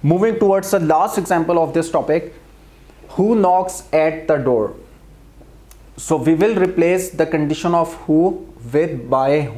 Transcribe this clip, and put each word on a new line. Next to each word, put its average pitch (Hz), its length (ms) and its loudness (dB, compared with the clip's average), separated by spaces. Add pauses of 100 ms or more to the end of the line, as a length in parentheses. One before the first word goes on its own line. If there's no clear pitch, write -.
Moving 208 360 2
towards 196 320 2
the 180 80 2 (100)
last 180 320 0
example 170 400 0
of 156 120 -8
this 165 200 -2
topic, 151 340 -2 (880)
"Who 196 100 2 (140)
knocks 185 400 0 (220)
at 160 280 -2
the 147 160 0
door?" 113 180 2 (1400)
So 156 220 0
we 160 140 4
will 214 220 2
replace 180 480 0 (100)
the 160 140 0
condition 156 460 0
of 165 240 -8
who 156 160 2 (520)
with 151 240 0 (200)
by 135 120 2 (280)